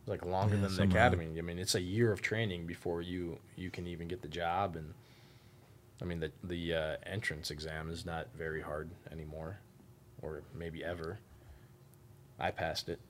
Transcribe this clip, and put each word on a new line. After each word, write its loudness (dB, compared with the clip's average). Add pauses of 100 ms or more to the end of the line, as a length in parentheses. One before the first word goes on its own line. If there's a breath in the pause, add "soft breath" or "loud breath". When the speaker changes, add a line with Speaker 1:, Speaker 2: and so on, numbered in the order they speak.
Speaker 1:
It's, -8
like, -2
longer 4
Speaker 2:
Yeah, 6
Speaker 1:
than 4
the 0
Speaker 2:
somewhere. 8
Speaker 1:
academy. 4
I -2
mean, -2
it's 0
a 4
year 4
of 0
training 0
before -2
you, -2 (180)
you -4
can -6
even -4
get -4
the -8
job. 2
And -8 (1080 loud breath)
I -4
mean, -2
the, 0 (140)
the, 0
uh, 2 (100)
entrance -2
exam -6
is -6
not -2 (100)
very -2
hard -4 (200)
anymore, -8 (600)
or -6 (120)
maybe -6
ever. -4 (1200 loud breath)
I 2
passed -2
it. -4